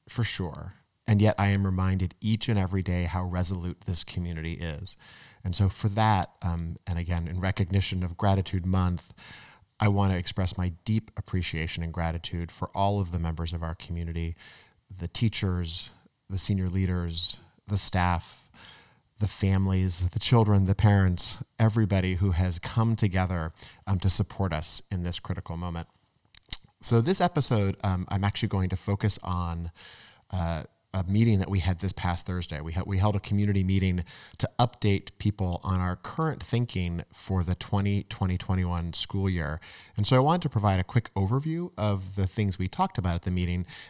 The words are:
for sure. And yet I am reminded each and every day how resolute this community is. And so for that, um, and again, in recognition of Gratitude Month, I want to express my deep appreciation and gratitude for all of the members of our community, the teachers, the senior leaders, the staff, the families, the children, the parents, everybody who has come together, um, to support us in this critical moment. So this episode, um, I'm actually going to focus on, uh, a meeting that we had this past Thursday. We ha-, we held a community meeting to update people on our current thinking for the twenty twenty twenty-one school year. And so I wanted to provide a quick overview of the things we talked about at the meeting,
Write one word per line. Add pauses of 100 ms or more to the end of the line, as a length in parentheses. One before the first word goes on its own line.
for
sure. (340)
And
yet
I
am
reminded
each
and
every
day
how
resolute
this
community
is. (460)
And
so
for
that, (120)
um, (100)
and
again,
in
recognition
of
Gratitude
Month, (680)
I
want
to
express
my (120)
deep
appreciation
and
gratitude
for
all
of
the
members
of
our
community, (520)
the
teachers, (400)
the
senior
leaders, (300)
the
staff, (680)
the
families,
the
children,
the
parents, (200)
everybody
who
has
come
together, (320)
um,
to
support
us
in
this
critical
moment. (920)
So
this
episode,
um,
I'm
actually
going
to
focus
on, (600)
uh, (300)
a
meeting
that
we
had
this
past
Thursday.
We
ha-,
we
held
a
community
meeting (340)
to (100)
update
people
on
our
current
thinking (100)
for
the
twenty
twenty
twenty-one
school
year. (380)
And
so
I
wanted
to
provide
a
quick
overview
of
the
things
we
talked
about
at
the
meeting, (240)